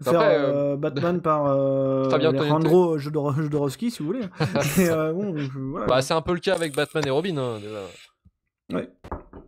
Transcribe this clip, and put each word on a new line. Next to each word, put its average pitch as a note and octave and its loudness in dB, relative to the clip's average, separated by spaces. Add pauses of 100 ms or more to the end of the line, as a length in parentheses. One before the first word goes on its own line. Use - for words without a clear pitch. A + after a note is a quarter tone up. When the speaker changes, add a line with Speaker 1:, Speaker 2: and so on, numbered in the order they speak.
Speaker 1:
On C#3+ -16
peut B2+ 0
faire, E3+ 4
Speaker 2:
après, G3 6
Speaker 1:
euh, C#3+ 0
Speaker 2:
euh, C#3 -2
Speaker 1:
Batman D3+ -2
par, D3+ 2
euh, C3+ 2
Speaker 2:
<laughs> C3+ 0
Fabien D3+ 2
Antonioni. D3 2
Speaker 1:
Alejandro D#3+ 4
Jodor-, D3 -2
Jodorowsky, D3 -2
si A#3 -10
vous D3 -4
voulez. A#3 -4 (180)
Speaker 2:
<laughs> E3 0
Speaker 1:
Mais, F3+ 4
euh, D#3 0
bon, F#3+ -4
je, C#3+ -4 (100)
voilà. C3+ -6
Speaker 2:
Bah, B2+ 4
c'est E3 -2
un D#3+ 2
peu F3+ -2
le E3+ -4
cas F#3+ 0
avec E3 -2
Batman D3+ -2
et C3+ 0
Robin, D#3+ 0
hein, B2 -4
déjà. G#2 -10 (920)
Speaker 1:
Ouais. - -6 (580)